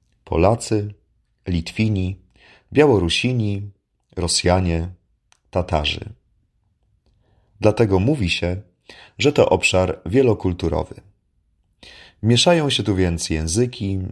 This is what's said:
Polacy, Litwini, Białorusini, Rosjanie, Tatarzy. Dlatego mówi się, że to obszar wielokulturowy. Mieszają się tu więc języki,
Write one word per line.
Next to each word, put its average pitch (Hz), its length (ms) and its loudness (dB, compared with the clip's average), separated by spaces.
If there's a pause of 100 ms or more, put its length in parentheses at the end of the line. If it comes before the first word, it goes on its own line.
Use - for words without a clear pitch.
(240)
Polacy, 104 680 0 (540)
Litwini, 92 720 -2 (520)
Białorusini, 104 960 2 (440)
Rosjanie, 87 720 0 (600)
Tatarzy. 80 640 -4 (1500)
Dlatego 101 380 4
mówi 110 300 0
się, 90 320 -4 (580)
że 147 140 2
to - 160 4
obszar 92 560 0
wielokulturowy. 90 960 -2 (1200)
Mieszają 143 460 2
się 120 140 -2
tu 101 120 0
więc 87 340 -2
języki, 95 720 -2 (120)